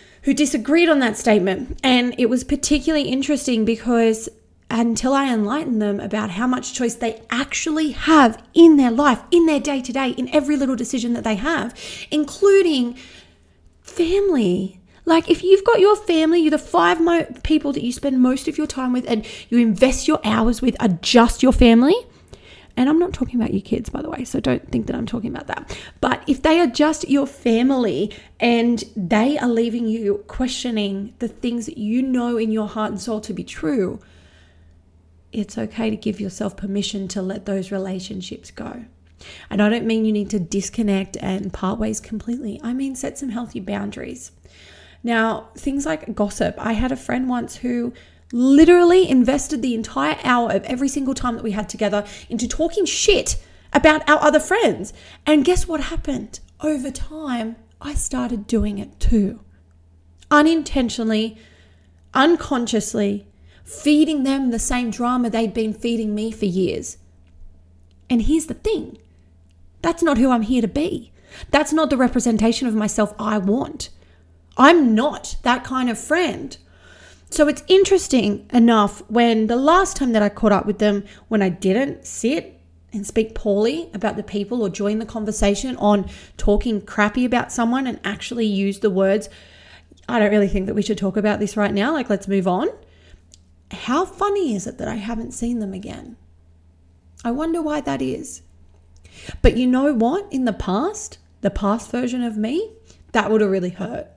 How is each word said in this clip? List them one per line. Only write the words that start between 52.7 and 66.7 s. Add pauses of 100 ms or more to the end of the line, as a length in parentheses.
shit (300)
about
our
other
friends. (340)
And
guess
what
happened? (180)
Over
time, (240)
I
started
doing
it
too. (880)
Unintentionally, (760)
unconsciously, (360)
feeding
them
the
same
drama
they'd
been
feeding
me
for
years. (1120)